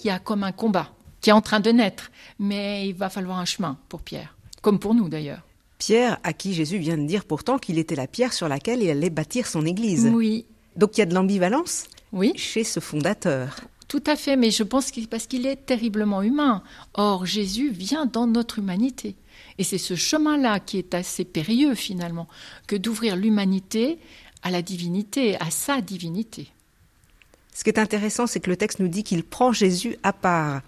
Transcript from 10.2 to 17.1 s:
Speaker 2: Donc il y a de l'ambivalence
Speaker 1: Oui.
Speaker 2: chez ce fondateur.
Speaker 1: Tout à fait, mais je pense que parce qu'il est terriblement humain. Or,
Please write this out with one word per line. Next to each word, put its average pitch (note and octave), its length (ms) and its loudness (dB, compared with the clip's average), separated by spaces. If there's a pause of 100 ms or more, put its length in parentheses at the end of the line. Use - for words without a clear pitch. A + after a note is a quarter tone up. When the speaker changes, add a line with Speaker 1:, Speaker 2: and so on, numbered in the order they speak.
Speaker 2:
Donc G3+ 200 2
il A3 40 6
y - 20 6
a - 20 6
de E3 80 0
l'ambivalence F#3+ 760 2 (260)
Speaker 1:
Oui. G3+ 240 2
Speaker 2:
chez - 260 -4
ce A3 160 -4
fondateur. D3+ 800 -2 (300)
Speaker 1:
Tout C#4+ 180 -2
à D4+ 80 2
fait, C#4+ 220 0
mais A#3 120 4
je G#3+ 140 2
pense C4 280 0
que A3+ 160 -8
parce A3+ 200 -8
qu'il B3+ 180 -4
est C4+ 120 -2
terriblement G#3+ 640 0
humain. B3 420 2 (300)
Or, G3+ 320 2